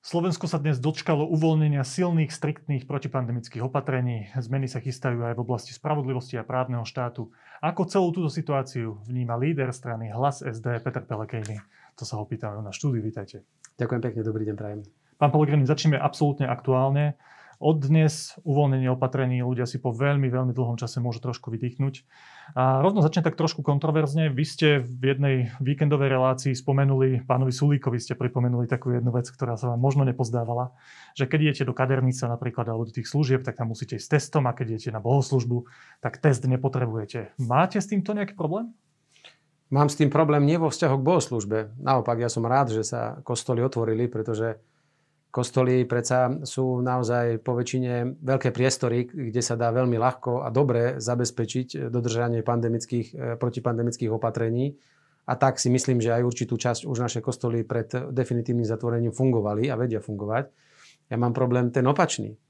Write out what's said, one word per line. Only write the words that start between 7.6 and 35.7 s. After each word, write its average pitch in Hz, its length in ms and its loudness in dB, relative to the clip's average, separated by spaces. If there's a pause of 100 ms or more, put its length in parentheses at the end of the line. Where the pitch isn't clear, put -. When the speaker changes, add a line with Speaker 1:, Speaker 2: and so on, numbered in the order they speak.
Speaker 1:
Ako 165 240 -2
celú 180 240 2
túto 170 160 -2
situáciu 127 800 -4
vníma 123 320 -4
líder 139 320 -2
strany 113 400 -8
Hlas 135 320 -2
S 113 160 -8
D 120 240 -2
Peter 120 160 -4
Pellegrini? 107 560 -8 (400)
To 117 80 -12
sa 110 160 -6
ho 104 80 -10
pýtame 107 320 -8
na 104 80 -10
štúdiu. 120 320 -4
Vítajte. 104 400 -10 (400)
Speaker 2:
Ďakujem 120 240 -2
pekne, 113 160 -4
dobrý 107 320 -2
deň - 0 -
prajem. 104 320 -10 (320)
Speaker 1:
Pán 143 160 4
Pellegrini, 147 320 4
začneme 151 320 2
absolútne 139 480 0
aktuálne. 135 720 0 (460)
Od 151 160 4
dnes 151 640 2
uvoľnenie 135 480 2
opatrení, 131 480 0
ľudia 123 240 0
si 123 160 -4
po 120 160 -2
veľmi, 139 320 2
veľmi 127 240 0
dlhom 120 240 -2
čase 120 240 -6
môžu 120 240 -4
trošku 123 240 -6
vydýchnuť. 123 560 -4 (560)
A 131 240 4
rovno 202 160 4
začnem 156 240 4
tak 165 160 -2
trošku 156 240 -2
kontroverzne. 151 720 2
Vy 135 80 0
ste 151 240 0 (160)
v 127 320 0
jednej 135 200 2 (280)
víkendovej 143 480 2
relácii 131 400 2
spomenuli, 135 720 2
pánovi 127 320 2
Sulíkovi 135 480 2
ste - 160 -6
pripomenuli 123 480 0
takú 123 240 -2
jednu 120 240 0
vec, 123 160 -2
ktorá 120 240 -4
sa 123 160 -4
vám 120 80 -2
možno 139 240 4
nepozdávala, 120 720 -2 (400)
že 139 80 -2
keď 156 160 0
idete 147 240 0
do 123 80 -2
kadernice 127 560 0
napríklad 117 400 -4
alebo 113 160 -2
do 110 80 -8
tých 117 160 -8
služieb, 131 400 2
tak - 80 -6
tam 113 160 -4
musíte - 240 -8
ísť 101 80 -8
s - 80 -4
testom 147 320 2
a 123 80 0
keď 113 240 -4
idete 110 160 -6
na 107 80 -6
bohoslužbu, 120 640 2 (400)